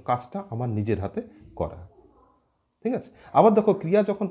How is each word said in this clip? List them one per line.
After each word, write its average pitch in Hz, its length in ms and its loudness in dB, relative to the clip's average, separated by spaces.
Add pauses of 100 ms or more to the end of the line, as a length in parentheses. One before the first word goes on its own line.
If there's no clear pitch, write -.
(100)
কাজটা 123 280 -6 (140)
আমার 120 160 -6 (100)
নিজের 104 260 -2
হাতে 101 160 -8 (400)
করা, 82 200 -6 (1040)
ঠিক 233 140 -2
আছে? - 120 -14 (280)
আবার 208 200 8
দেখো 214 220 2
ক্রিয়া 180 200 2 (100)
যখন 202 200 -4